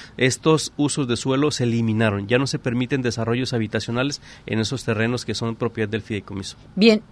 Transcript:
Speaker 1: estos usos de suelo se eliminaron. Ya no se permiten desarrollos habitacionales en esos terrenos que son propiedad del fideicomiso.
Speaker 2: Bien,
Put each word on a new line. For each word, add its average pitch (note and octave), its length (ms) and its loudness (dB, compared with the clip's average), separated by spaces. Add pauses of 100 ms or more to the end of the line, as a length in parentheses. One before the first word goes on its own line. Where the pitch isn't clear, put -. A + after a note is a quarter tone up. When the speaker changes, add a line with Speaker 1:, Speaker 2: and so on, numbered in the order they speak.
(160)
Speaker 1:
estos C#3+ 600 2
usos C#3+ 300 0
de A#2+ 100 0
suelo C3+ 340 0
se B2+ 140 -2
eliminaron. A2 640 2
Ya A#2+ 120 2
no C3+ 80 2
se D3 120 -4
permiten B2+ 440 -2
desarrollos A#2 500 -2
habitacionales A#2 680 -2 (260)
en G#2 140 -2
esos A#2 240 -4
terrenos A#2 400 0
que A2 100 -4
son A2+ 200 -2
propiedad A2+ 340 -2
del G#2+ 140 -4
fideicomiso. G2 540 -8 (180)
Speaker 2:
Bien, G#3+ 380 6